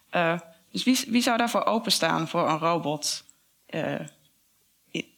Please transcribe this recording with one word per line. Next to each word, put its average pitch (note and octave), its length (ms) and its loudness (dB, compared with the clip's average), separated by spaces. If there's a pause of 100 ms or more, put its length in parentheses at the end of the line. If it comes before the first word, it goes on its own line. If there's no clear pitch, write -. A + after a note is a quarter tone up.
(100)
Eh, E3+ 300 0 (300)
dus F#3 140 -6
wie, B3+ 240 2
wie A#3+ 140 2
zou A#3+ 160 2
daarvoor A3+ 260 0
openstaan E3 640 0
voor E3+ 200 0
een D#3 100 2
robot, D#3 640 -2 (420)
eh, C#3+ 280 -4 (960)
i-, - 260 -8